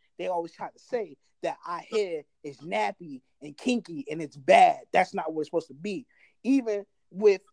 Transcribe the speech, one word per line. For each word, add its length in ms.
They 100
always 260
try 160
to 100
say 380
that 160
our 120
hair 440
is 140
nappy 640
and 160
kinky 520
and 120
it's 160
bad. 440
That's 200
not 200
what 80
it's 80
supposed 180
to 60
be. 320
Even 420
with 300